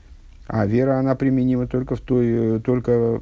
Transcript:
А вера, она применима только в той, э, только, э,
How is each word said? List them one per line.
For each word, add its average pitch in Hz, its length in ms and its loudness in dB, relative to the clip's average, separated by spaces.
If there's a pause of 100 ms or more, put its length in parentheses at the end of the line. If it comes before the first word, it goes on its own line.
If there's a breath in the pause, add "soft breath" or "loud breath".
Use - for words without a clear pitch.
(480 soft breath)
А 107 180 0
вера, 131 340 2
она 131 160 0
применима 127 500 0
только 127 300 -4
в 113 60 -8
той, 117 560 0
э, - 20 -6
только, 120 320 0
э, 117 300 0